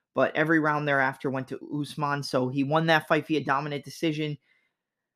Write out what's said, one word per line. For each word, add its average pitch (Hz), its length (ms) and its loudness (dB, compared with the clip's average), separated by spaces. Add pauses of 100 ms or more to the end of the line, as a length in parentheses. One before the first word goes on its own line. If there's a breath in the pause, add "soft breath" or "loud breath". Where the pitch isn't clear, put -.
(140)
but 131 200 2
every 156 240 4
round 151 300 0
thereafter 135 400 0
went 131 200 -4
to - 320 -8
Usman. 143 420 -4
So 127 260 0
he 135 160 0
won 156 220 2
that 156 200 4
fight 156 200 2
via 147 180 0
dominant 143 400 -2
decision. 151 540 -4 (760)